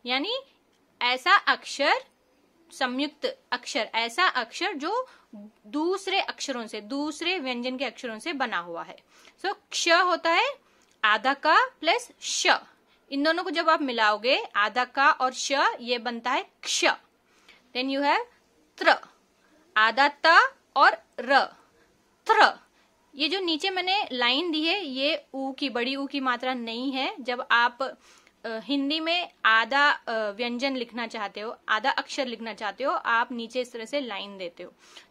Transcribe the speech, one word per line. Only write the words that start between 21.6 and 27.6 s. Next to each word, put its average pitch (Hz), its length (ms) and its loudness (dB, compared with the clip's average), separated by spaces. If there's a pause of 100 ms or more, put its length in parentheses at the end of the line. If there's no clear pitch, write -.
त्र। 440 340 6 (560)
ये 277 140 -2
जो 370 100 -2
नीचे 349 300 -2
मैंने 370 420 -2
लाइन 254 400 0
दी 302 160 -2
है 370 180 -2
ये 277 480 -4
ऊ 269 180 -6
की, 269 180 -6
बड़ी 240 260 -4
ऊ 277 120 -6
की 277 120 -6
मात्रा 254 340 -2
नहीं 240 380 -6
है। 277 280 -4
जब 247 320 -6
आप, 240 320 2